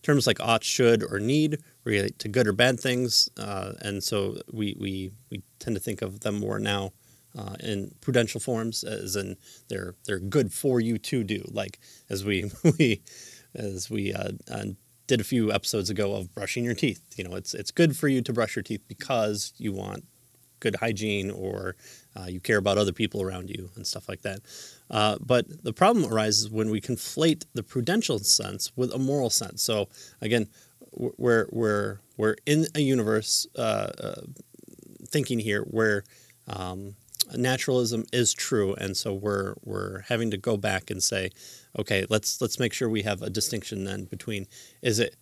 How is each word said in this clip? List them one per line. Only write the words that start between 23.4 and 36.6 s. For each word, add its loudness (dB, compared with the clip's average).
you -10
and -10
stuff -8
like -10
that. -8
Uh, 2
but 0
the -4
problem 6
arises 2
when 0
we 0
conflate 0
the -4
prudential 0
sense 0
with 0
a -2
moral 2
sense. -2
So 2
again, 2
w-, -4
we're, 4
we're, 0
we're 2
in 4
a 0
universe, 2
uh, 0
uh, -8
thinking 0
here 0
where, 2
um, -8